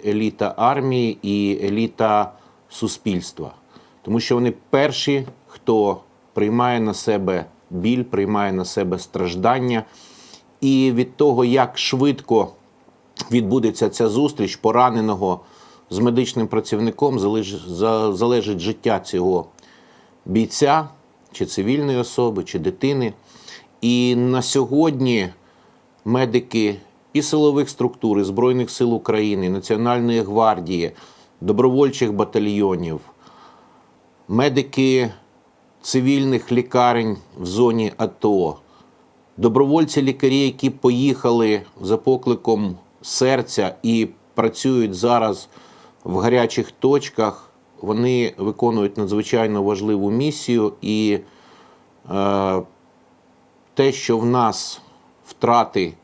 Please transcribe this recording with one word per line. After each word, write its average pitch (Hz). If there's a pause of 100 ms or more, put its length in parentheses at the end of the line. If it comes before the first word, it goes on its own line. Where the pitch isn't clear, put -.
еліта 104
армії, 127
і 101
еліта 107 (380)
суспільства. 92 (500)
Тому 110
що 113
вони 120 (160)
перші, 139 (200)
хто 104 (360)
приймає 120
на 107
себе 95 (240)
біль, 110
приймає 101
на 92
себе 90
страждання. 110 (800)
І 135
від 123
того, 127
як 123
швидко 127 (800)
відбудеться 113
ця 110
зустріч 120
пораненого 110 (500)
з 90
медичним 120
працівником, 113
залеж-, 101
за-, 107
залежить 107
життя 107
цього 90 (800)
бійця, 139 (440)
чи -
цивільної 131
особи, 117
чи 90
дитини. 123 (680)
І 123
на 127
сьогодні 127 (760)
медики 117 (380)
і 147
силових 147
структур, 113
і 101
Збройних 120
сил 120
України, 107
і 90
Національної 117
гвардії, 92 (500)
добровольчих 123
батальйонів, 101 (1300)
медики 131 (720)
цивільних 135
лікарень 120 (200)
в 90
зоні 113
ато, 98 (800)
добровольці-лікарі, 135
які 135
поїхали 123 (200)
за 98
покликом 113 (240)
серця 123
і 113 (260)
працюють 113
зараз 110 (580)
в 90
гарячих 117
точках, 131 (320)
вони 117
виконують 104
надзвичайно 104
важливу 101
місію. 120
І, 107 (920)
е, 98 (1120)
те, 135
що 120
в 113
нас 120 (440)
втрати 110 (100)